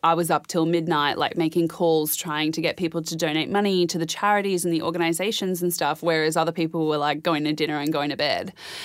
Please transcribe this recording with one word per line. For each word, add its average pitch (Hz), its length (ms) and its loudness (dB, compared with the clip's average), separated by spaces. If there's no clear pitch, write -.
I 165 120 6
was 165 160 0
up 151 160 0
till 165 180 0
midnight, 160 540 2
like, - 180 0
making 165 320 2
calls, 160 480 2
trying 156 360 -2
to 156 100 -4
get 160 160 -2
people 165 240 -4
to 170 120 -8
donate 160 360 -2
money 196 380 2
to 170 100 -4
the 165 80 -2
charities 202 580 0
and 175 80 0
the 165 80 2
organisations 175 800 -2
and 175 120 0
stuff, 156 280 -2
whereas 160 360 2
other 165 140 2
people 160 360 -2
were, 151 80 2
like, 147 260 0
going 156 220 0
to 151 80 0
dinner 151 260 -2
and 147 140 -2
going 147 160 -2
to 143 80 -4
bed. 139 380 -2